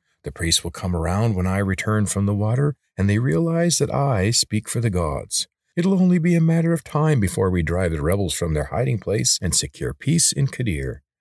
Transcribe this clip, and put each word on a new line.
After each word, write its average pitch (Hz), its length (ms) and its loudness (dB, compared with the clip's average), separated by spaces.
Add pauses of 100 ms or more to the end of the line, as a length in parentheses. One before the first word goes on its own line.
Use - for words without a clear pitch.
(220)
The - 100 -10
priest - 320 -2
will 85 60 -6
come 90 260 -4
around 95 380 0
when 92 120 0
I 92 120 0
return 101 480 0
from 98 200 -2
the 104 80 0
water, 123 420 0 (200)
and 98 120 2
they 104 100 2
realize 165 600 0
that - 140 0
I 120 380 2
speak - 380 -2
for 123 120 -4
the 113 100 0
gods. 82 560 -4 (300)
It'll 185 240 2
only 180 180 4
be 170 160 2
a 170 60 4
matter 165 320 4
of 165 120 -2
time 151 360 2
before 98 300 2
we 90 120 2
drive 85 300 0
the 76 100 -4
rebels 90 320 0
from 82 200 -2
their 73 100 0
hiding 117 340 -2
place 113 420 0
and 87 140 0
secure 69 400 -4
peace - 380 0
in 139 160 0
Kadir." 76 540 -4 (180)